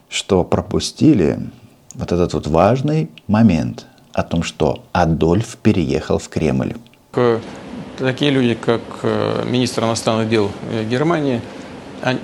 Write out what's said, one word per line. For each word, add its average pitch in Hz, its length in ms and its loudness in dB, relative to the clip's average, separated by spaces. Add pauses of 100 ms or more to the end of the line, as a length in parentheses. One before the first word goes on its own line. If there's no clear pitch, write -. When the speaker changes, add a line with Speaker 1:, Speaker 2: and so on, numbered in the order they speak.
Speaker 1:
что - 340 0
пропустили 90 960 2 (560)
вот 85 180 -6
этот 85 200 2
вот 73 140 -4
важный 131 640 2 (160)
момент – 110 580 2 (340)
о 92 40 0
том, 85 200 -2
что - 500 -2
Адольф 85 680 2
переехал 87 560 2
в - 100 -10
Кремль. 65 460 0 (380)
Speaker 2:
К-, 120 280 2 (580)
такие 131 320 0
люди, 127 240 2
как, 113 260 0 (220)
э, 110 440 0
министр 120 380 0
иностранных 113 440 0
дел, 107 220 2 (220)
э, 110 120 -4
Германии, 139 560 0 (640)
он-, 127 200 0